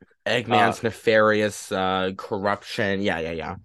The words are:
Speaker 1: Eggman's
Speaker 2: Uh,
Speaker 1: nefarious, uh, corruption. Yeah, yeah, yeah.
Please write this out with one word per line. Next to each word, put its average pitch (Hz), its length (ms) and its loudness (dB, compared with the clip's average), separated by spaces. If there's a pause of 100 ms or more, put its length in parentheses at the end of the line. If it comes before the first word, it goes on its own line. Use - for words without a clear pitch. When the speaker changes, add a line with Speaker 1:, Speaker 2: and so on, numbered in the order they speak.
(260)
Speaker 1:
Eggman's 107 560 2
Speaker 2:
Uh, - 0 -
Speaker 1:
nefarious, 107 880 2
uh, 95 440 0
corruption. 101 840 -2
Yeah, 92 180 0
yeah, 80 120 -6
yeah. 82 320 -8